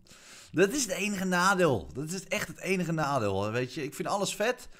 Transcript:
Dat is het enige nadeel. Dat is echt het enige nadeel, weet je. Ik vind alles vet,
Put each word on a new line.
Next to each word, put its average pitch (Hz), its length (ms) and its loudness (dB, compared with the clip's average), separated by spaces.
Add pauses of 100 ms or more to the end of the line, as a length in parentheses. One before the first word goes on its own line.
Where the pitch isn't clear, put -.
(520)
Dat 196 200 4
is 285 100 -2
het 208 100 -2
enige 190 340 -2
nadeel. 180 680 4
Dat 156 180 -6
is 185 160 -8
echt - 200 -4
het - 120 -14
enige 180 320 0
nadeel, 110 600 0
weet 123 220 -2
je. 160 100 -6
Ik - 100 -6
vind - 140 0
alles 190 280 0
vet, 240 340 -2 (100)